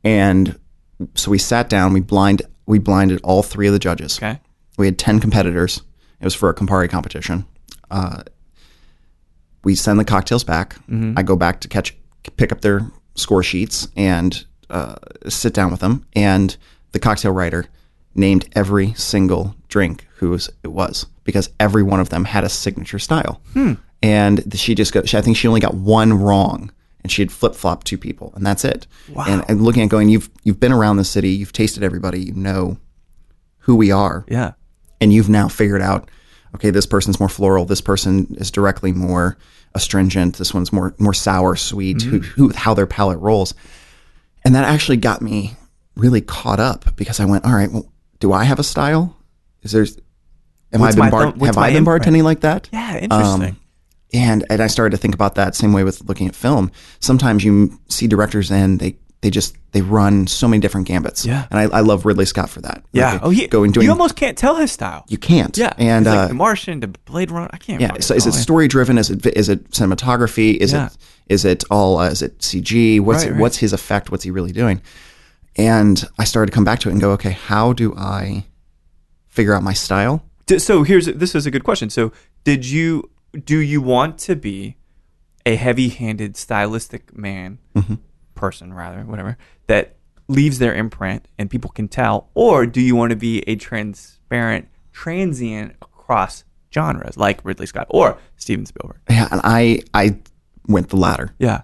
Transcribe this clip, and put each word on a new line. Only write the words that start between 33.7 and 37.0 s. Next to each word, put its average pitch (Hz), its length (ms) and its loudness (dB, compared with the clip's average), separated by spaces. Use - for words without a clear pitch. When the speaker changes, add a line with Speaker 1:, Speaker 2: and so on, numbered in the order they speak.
Speaker 1:
we 107 160 6
are." 98 360 0
Speaker 2:
Yeah. 117 260 -4
Speaker 1:
And 107 100 6
you've 104 180 6
now 104 180 4
figured 101 340 0
out, 95 280 -2
"Okay, - 140 0
this 101 160 2
person's 98 340 0